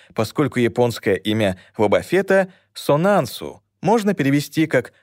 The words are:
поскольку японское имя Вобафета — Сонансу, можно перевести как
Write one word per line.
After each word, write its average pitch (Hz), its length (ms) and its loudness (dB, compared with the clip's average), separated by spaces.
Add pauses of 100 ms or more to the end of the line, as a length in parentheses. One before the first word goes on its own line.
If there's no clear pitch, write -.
(140)
поскольку 123 460 -2
японское 117 560 0
имя 104 420 -2 (180)
Вобафета — 190 800 0 (220)
Сонансу, 151 840 -2 (220)
можно 202 320 0
перевести 143 500 0
как 139 380 -2